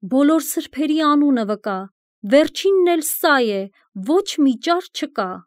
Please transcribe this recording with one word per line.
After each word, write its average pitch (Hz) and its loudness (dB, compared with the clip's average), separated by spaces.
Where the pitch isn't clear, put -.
"Բոլոր 285 2
սրբերի 302 -4
անունը 285 2
վկա, 208 -6
վերջինն 349 2
էլ 330 0
սա - 0
է, 202 -2
ոչ 370 0
մի 277 4
ճար 339 -2
չկա"։ 240 -6